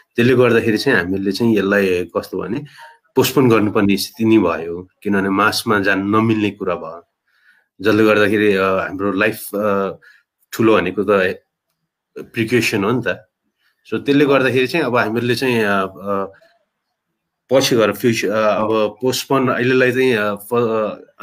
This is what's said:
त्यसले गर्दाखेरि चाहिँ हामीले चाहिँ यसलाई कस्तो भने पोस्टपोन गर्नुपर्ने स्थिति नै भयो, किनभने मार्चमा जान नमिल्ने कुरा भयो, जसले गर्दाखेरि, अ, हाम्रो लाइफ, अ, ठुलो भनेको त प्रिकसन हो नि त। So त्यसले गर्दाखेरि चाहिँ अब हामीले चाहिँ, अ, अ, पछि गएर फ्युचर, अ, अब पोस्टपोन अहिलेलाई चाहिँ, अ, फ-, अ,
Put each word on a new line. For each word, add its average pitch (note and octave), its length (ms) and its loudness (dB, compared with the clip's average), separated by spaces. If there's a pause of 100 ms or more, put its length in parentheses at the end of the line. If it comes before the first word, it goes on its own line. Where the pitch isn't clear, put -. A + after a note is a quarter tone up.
(160)
त्यसले B2 180 4
गर्दाखेरि A2+ 440 2
चाहिँ A2+ 220 0
हामीले F#2+ 320 -4
चाहिँ A2+ 260 0
यसलाई F#2+ 460 0
कस्तो - 340 -8
भने G2+ 260 -6 (520)
पोस्टपोन B2+ 320 2
गर्नुपर्ने G#2 480 2
स्थिति - 280 -6
नै A2+ 140 6
भयो, E2+ 500 -4 (140)
किनभने G2 260 -2
मार्चमा G#2 520 0
जान G2 200 0
नमिल्ने G#2+ 500 0
कुरा F#2 240 -6
भयो, E2 320 -12 (720)
जसले G#2+ 240 2
गर्दाखेरि, G#2 500 2
अ, F#2+ 100 0
हाम्रो F#2+ 480 -2
लाइफ, G#2+ 420 -4
अ, G2 440 -2 (540)
ठुलो A2 240 2
भनेको F2+ 340 -2
त F#2+ 320 0 (760)
प्रिकसन A2 680 -2
हो A2 80 0
नि B2+ 140 -2
त। - 220 -6 (600)
So A2 140 -6
त्यसले C#3 220 4
गर्दाखेरि C3 400 2
चाहिँ D3+ 200 -2
अब A#2+ 100 -2
हामीले A#2 380 -2
चाहिँ, A#2+ 280 -2
अ, G2+ 240 0
अ, G2 460 -8 (1160)
पछि C3 260 2
गएर G#2 160 4
फ्युचर, A2 380 0
अ, G#2+ 300 0
अब G#2+ 420 -2
पोस्टपोन B2+ 460 -2
अहिलेलाई B2+ 440 2
चाहिँ, C3 220 2
अ, G#2 200 -2
फ-, A2 200 -10
अ, A2 460 -2 (220)